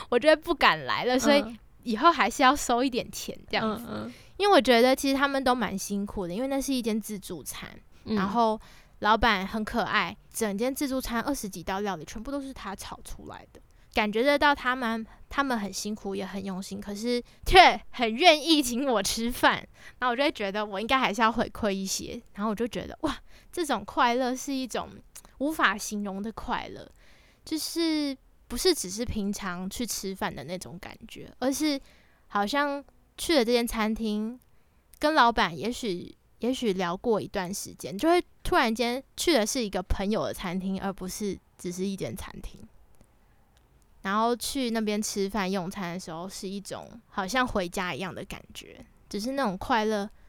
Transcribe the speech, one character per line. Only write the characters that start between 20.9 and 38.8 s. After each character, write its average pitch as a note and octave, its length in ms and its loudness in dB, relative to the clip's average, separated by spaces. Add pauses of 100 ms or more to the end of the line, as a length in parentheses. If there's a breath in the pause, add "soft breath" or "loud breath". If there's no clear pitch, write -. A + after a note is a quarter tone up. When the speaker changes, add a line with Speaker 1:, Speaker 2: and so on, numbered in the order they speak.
Speaker 1:
还 G3 120 2
是 G#3 80 -2
要 A3+ 120 6
回 A3+ 180 -2
馈 G#3 220 -2
一 F#3+ 120 -4
些， - 380 -6 (120)
然 G3+ 100 -6
后 A3+ 60 0
我 G#3 40 -2
就 A3+ 100 -4
觉 - 220 -6
得， - 140 -12
哇， C#4+ 180 -2 (320 loud breath)
这 F4 160 -4
种 A#3 180 -2
快 A#3+ 300 2
乐 B3+ 180 0
是 C4 220 -6
一 C4 100 -2
种 G3+ 240 -6 (500 soft breath)
无 C#4 120 0
法 B3+ 260 2
形 G#3 280 -6
容 G3 180 -6
的 A3 80 -6
快 - 380 -6
乐， - 200 -14 (560 soft breath)
就 - 140 -4
是 D#4 580 -2 (320)
不 - 80 -6
是 F#4 180 4
只 - 160 -4
是 G#3 120 -6
平 G#3 300 -2
常 F#3 380 -6
去 B3 160 -4
吃 F#3+ 280 -6
饭 F#3+ 200 -6
的 C3+ 100 -10
那 F3 140 -8
种 E3+ 200 -14
感 - 160 -14 (140)
觉， - 300 -16
而 B3+ 120 0
是 C#4 300 0 (460 soft breath)
好 G3+ 200 0
像 C#4+ 380 -2 (320)
去 - 200 0
了 B3 60 6
这 A3 80 2
间 A#3+ 160 2
餐 A3 280 -2
厅， A3 440 -4 (600)
跟 D4+ 160 2
老 A#3+ 180 6
板 F#3+ 240 0
也 F#3+ 160 -4
许， F3+ 420 -6 (260)
也 A#3+ 120 0
许 A#3 220 0
聊 F3+ 200 -2
过 G#3+ 240 0
一 - 80 -4
段 F#3 260 -4
时 - 200 -8
间， - 240 -10
就 D4+ 140 4
会 F4 120 6 (200)
突 - 120 0
然 B3 200 4
间 A#3+ 280 -2 (140)